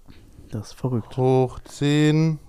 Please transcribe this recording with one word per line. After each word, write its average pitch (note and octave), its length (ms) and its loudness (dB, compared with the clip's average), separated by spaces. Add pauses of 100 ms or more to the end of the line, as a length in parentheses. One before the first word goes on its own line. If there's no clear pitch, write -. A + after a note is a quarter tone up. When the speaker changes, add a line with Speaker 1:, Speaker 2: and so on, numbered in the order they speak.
(500)
Speaker 1:
Das G#2+ 180 -10
ist - 60 -20
verrückt. B2+ 440 -6
Speaker 2:
hoch C3 460 2
zehn. D3+ 840 0